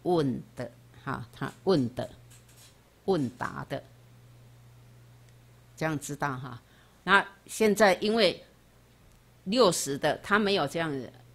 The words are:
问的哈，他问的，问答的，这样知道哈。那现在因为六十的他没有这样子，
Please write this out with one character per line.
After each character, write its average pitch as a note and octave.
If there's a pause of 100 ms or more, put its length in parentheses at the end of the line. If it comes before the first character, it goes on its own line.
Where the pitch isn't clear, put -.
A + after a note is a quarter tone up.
问 D#3 (120)
的 A#2+ (340)
哈， C3
他 - (120)
问 D3
的， - (960)
问 D#3+
答 -
的， C#3 (1900)
这 -
样 D#3
知 C#3+
道 C#3+
哈。 B2 (420)
那 F#3+ (220)
现 G#3+
在 G3+
因 G#3+
为 G#3 (1000)
六 G#3
十 C#3+
的 D3
他 G3+
没 G3+
有 D#3+
这 E3
样 E3
子， C3 (220)